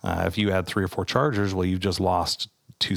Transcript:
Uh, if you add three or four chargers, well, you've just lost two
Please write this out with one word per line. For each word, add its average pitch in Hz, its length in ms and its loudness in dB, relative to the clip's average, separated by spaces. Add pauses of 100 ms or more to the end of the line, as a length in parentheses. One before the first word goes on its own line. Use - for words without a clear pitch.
Uh, 85 240 0
if 87 120 -2
you 104 120 2
add 95 160 0
three - 160 -2
or 90 60 0
four 95 160 -4
chargers, 104 480 2
well, 92 140 0
you've 92 140 0
just 95 200 0
lost 90 480 0 (300)
two - 180 -2